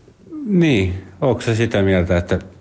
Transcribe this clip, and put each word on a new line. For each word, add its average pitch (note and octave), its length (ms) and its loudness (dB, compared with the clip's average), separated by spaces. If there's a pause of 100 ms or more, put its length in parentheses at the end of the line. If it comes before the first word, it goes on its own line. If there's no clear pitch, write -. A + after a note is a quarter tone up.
(460)
Niin, D3 640 0 (140)
onko B2 200 0
se A2+ 140 -2
sitä A2 260 0
mieltä, F#2 360 2
että F#2 220 -2 (220)